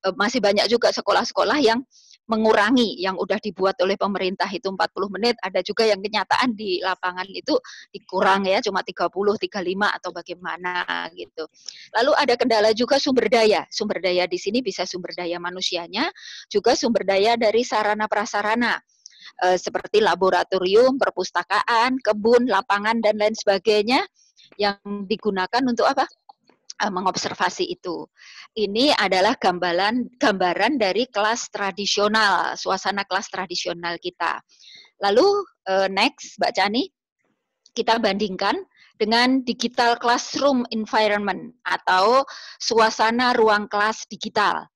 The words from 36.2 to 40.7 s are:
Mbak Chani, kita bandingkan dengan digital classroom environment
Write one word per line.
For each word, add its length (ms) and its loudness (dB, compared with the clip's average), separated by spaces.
Mbak 160 0
Chani, 300 0
kita 240 0
bandingkan 600 -2
dengan 440 2
digital 560 0
classroom 720 0
environment 840 -2